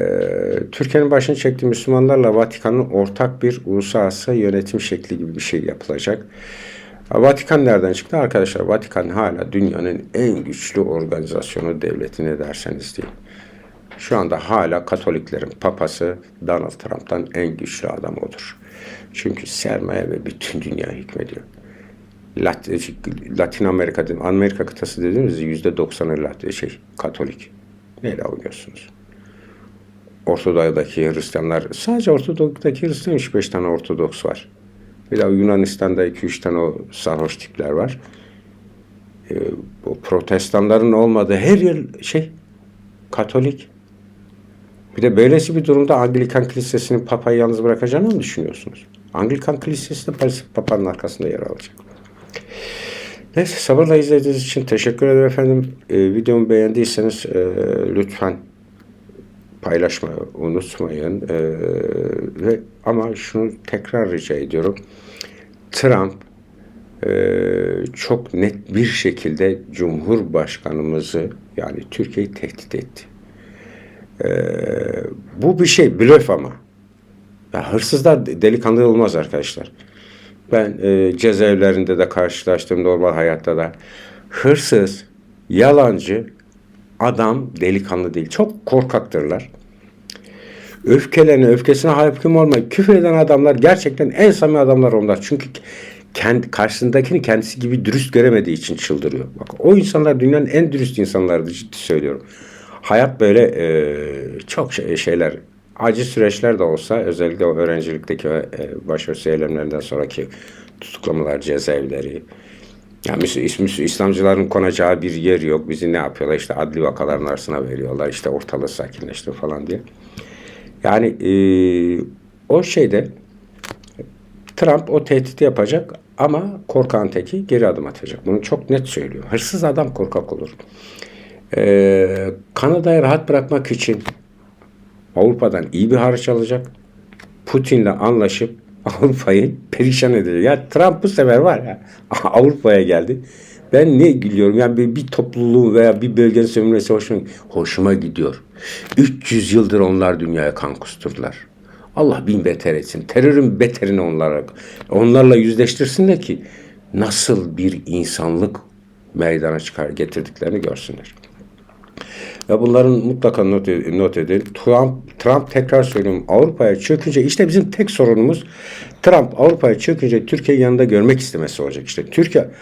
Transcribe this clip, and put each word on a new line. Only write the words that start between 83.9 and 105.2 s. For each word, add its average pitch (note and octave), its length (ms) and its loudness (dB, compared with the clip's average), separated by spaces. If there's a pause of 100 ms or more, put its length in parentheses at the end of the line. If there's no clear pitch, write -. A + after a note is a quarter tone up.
Hırsız, C3 760 2 (440)
yalancı G#2+ 800 4 (760)
adam B2 500 0 (100)
delikanlı F2+ 540 -2
değil. D#2+ 140 -6
Çok - 380 -2
korkaktırlar. G#2 840 0 (1300)
Öfkelerine, C#3+ 640 6
öfkesine C3 440 4
hakim D3+ 460 4
olmayın. C#3+ 320 4
Küfür G3 260 4
eden E3+ 200 4
adamlar D3 400 6
gerçekten C#3+ 560 2
en G#3 200 6
samimi D3+ 280 4
adamlar C3 340 4
onlar. G#2 300 2
Çünkü - 260 -4 (680)
kendi, A#2 360 0
karşısındakini B2+ 720 0
kendisi A2 380 0
gibi B2 240 -2
dürüst C3+ 280 -2
göremediği G#2+ 440 4
için D#2 200 -8
çıldırıyor. D2 480 -4 (160)
Bak, - 80 -14 (100)
o G3 180 6
insanlar D3+ 440 2
dünyanın C#3 260 4
en D3+ 260 2
dürüst C3 260 -2
insanlarıdır, F2+ 540 0
ciddi - 240 -16
söylüyorum. D2 460 -4 (600)
Hayat B2+ 380 2
böyle, A2 220 6
e, D2 1040 -2
çok C3+ 260 -6
şey-, - 240 -4
şeyler, E2+ 400 0 (400)